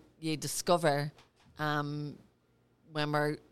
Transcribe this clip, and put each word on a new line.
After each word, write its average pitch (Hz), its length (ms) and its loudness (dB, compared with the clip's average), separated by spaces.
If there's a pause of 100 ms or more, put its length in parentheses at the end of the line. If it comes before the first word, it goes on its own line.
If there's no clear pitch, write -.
(200)
you 156 180 -4
discover, 147 720 2 (460)
um, 147 600 -2 (760)
when 151 200 -2
we're 147 240 2 (160)